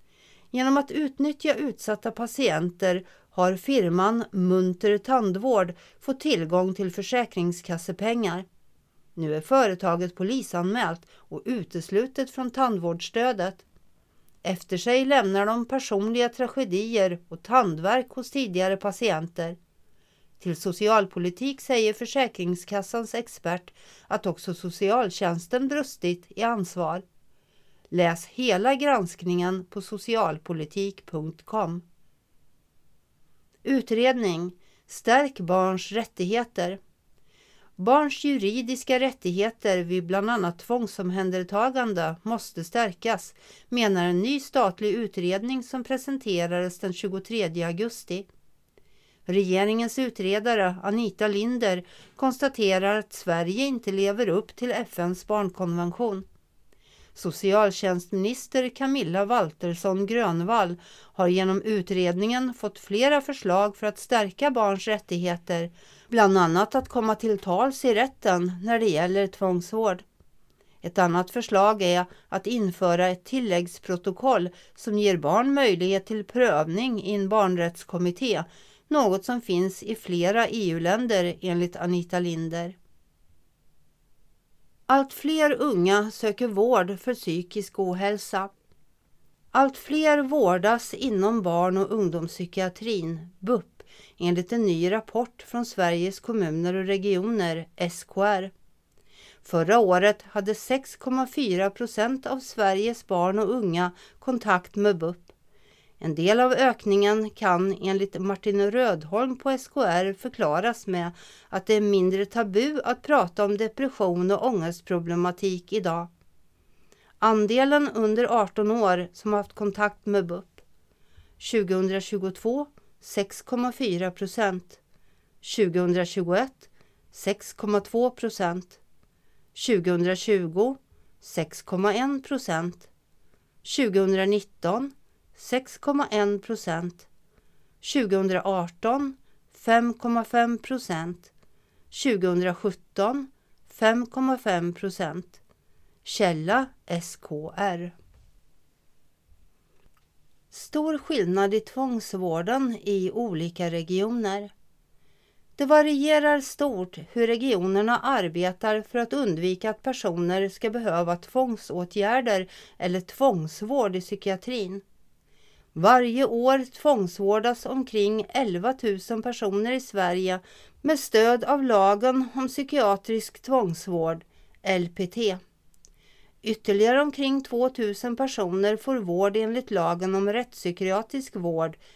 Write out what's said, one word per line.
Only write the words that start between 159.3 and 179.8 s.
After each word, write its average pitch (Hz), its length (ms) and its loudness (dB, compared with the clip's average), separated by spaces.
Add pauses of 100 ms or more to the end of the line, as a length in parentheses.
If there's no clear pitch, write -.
att 214 120 -6
personer 190 680 -2
ska 220 200 -4
behöva 175 460 -2
tvångsåtgärder 208 1300 -2 (280)
eller 180 240 -2
tvångsvård 208 920 0
i 185 60 -4
psykiatrin. 196 800 -6 (920)
Varje 240 520 6
år 254 480 2
tvångsvårdas 214 920 2
omkring 220 640 0
elva 233 440 0
tusen 220 480 -4
personer 220 500 -2
i 262 80 -2
Sverige 185 600 -2 (420)
med 294 180 2
stöd 226 440 4
av 277 200 2
lagen 233 680 4
om 262 140 -4
psykiatrisk 226 920 -2
tvångsvård, 170 840 -2 (360)
L 180 340 0
P 185 120 -4
T. 202 300 -2 (1040)
Ytterligare 220 600 2
omkring 277 420 0
tvåtusen 240 720 -2
personer 208 640 0
får 269 180 -2
vård 196 420 0
enligt 233 340 -2
lagen 180 440 0